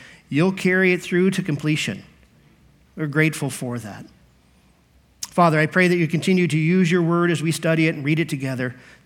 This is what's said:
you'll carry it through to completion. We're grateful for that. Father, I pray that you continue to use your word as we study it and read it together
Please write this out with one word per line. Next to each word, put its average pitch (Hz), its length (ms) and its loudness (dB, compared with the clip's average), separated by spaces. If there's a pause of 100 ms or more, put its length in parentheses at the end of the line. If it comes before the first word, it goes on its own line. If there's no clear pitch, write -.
(280)
you'll 170 240 2
carry 185 400 2
it 175 80 -2
through 185 300 0
to 190 120 -2
completion. 147 600 -4 (960)
We're 156 100 -6
grateful 147 420 0
for 120 300 -8
that. 107 260 -14 (1300)
Father, 165 300 4
I 156 60 2
pray 180 200 2
that 175 100 2
you 165 120 0
continue 180 400 0
to 151 100 -2
use 170 320 2
your 180 100 2
word 170 300 2
as 147 120 -2
we 160 100 0
study 160 340 0
it 160 80 0
and 147 100 -10
read 151 140 0
it - 100 -2
together 131 460 -6 (320)